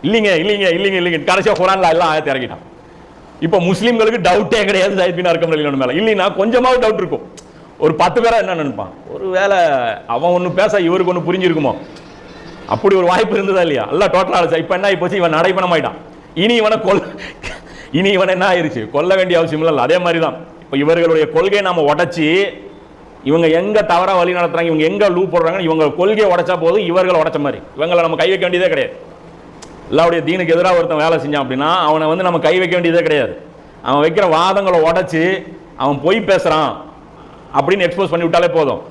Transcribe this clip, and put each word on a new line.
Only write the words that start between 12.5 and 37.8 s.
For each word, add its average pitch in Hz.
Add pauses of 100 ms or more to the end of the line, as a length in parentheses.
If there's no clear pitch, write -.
அப்படி 190
ஒரு 180
வாய்ப்பு 180
இருந்ததா 196
இல்லையா? 139
எல்லாம் 185
டோட்டலா 185
அழிச்சா. 165
இப்ப 165
என்ன 196
ஆயிப்போச்சு? 180
இவன் 175
நடைபணமாயிட்டான். 175 (380)
இனி 214
இவனை 214
கொல்-, - (760)
இனி 180
இவனை 190
என்ன 185
ஆயிருச்சு? 143
கொல்ல 165
வேண்டிய 180
அவசியம் 160
இல்ல. 147
அதே 147
மாதிரி 170
தான். 156 (260)
இப்ப -
இவர்களுடைய 160
கொள்கையை 190
நாம 175
உடைச்சி, 156 (800)
இவங்க 160
எங்க 196
தவறா 185
வழி 175
நடத்துறாங்க, 170
இவங்க 160
எங்க 196
லூப் 175
போடுறாங்கன்னு 170
இவங்க 160
கொள்கையை 185
உடைச்சா 175
போதும், 180
இவர்கள் 180
உடைச்ச 160
மாதிரி. 127 (160)
இவங்களை 170
நம்ம 165
கை 170
வைக்க 185
வேண்டியதே 180
கிடையாது. 139 (920)
அல்லாஹ்வுடைய 165
தீனுக்கு 165
எதிரா 180
ஒருத்தன் 165
வேலை 160
செஞ்சான் 143
அப்படின்னா, 139
அவனை 156
வந்து 175
நம்ம 175
கை 160
வைக்க 180
வேண்டியதே 170
கிடையாது. 151 (440)
அவன் 143
வைக்கிற 165
வாதங்களை 185
உடைச்சு, 165 (260)
அவன் 131
பொய் 190
பேசுறான் 156 (720)
அப்படின்னு 180